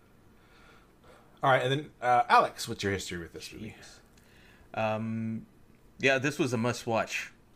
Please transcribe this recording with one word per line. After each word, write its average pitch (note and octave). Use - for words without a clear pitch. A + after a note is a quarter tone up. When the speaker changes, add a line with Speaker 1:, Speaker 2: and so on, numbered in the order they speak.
Speaker 1:
all C3+
right. C3
And B2+
then, D3
uh, A#2+
Alex, G3+
what's A2+
your G2
history F2+
with D#2+
this -
movie? G#2+
Speaker 2:
Jeez. -
Um, A2+
yeah, C3+
this C#3+
was C3+
a B2
must-watch A2+